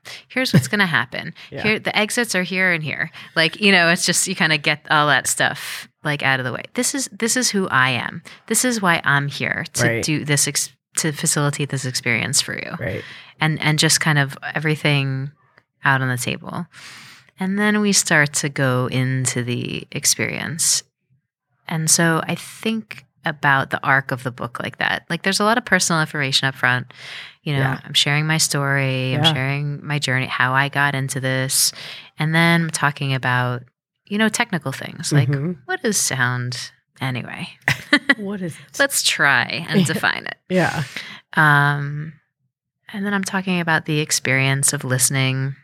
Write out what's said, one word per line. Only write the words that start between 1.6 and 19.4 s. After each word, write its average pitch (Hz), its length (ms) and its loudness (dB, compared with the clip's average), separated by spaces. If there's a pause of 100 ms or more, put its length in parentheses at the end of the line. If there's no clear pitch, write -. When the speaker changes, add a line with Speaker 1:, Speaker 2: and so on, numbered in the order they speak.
Speaker 1:
Here, 214 180 0
the - 160 -4
exits 220 400 -2
are 185 80 0
here 185 280 0
and 160 120 -2
here. 147 260 -6 (240)
Like, 165 260 2
you 202 120 6
know, 170 160 8
it's 180 180 4
just, 180 220 0
you 190 80 -2
kinda 156 220 2
get 147 320 -2
all 147 180 4
that 135 180 4
stuff, - 600 -2 (160)
like, 147 180 -2
out 135 160 2
of 127 80 -4
the 117 60 -4
way. - 100 -8 (120)
This 247 200 -2
is, 269 160 -4
this 220 260 -2
is 247 140 0
who 190 180 0
I 131 220 4
am. 123 320 -4 (240)
This 226 180 0
is 240 160 0
why 170 240 4
I'm 143 240 2
here - 360 -4 (100)
to 123 100 0
Speaker 2:
Right. 117 200 0
Speaker 1:
do 143 200 -2
this 143 220 2
ex-, - 240 -4 (280)
to 160 120 0
facilitate 143 600 -2
this 135 140 -4
experience 123 560 0
for - 140 -6
you. - 240 -10
Speaker 2:
Right. - 240 -6 (380)
Speaker 1:
And, 156 200 2
and 151 200 2
just 160 200 2
kind 151 180 4
of 139 180 0 (180)
everything 143 760 0 (520)
out 135 180 4
on 131 60 0
the 123 100 0
table. 123 480 -6 (760)
And 190 180 -2
then 214 220 2
we 208 120 2
start 151 420 4
to 156 140 -2
go 127 380 0
into 127 560 -2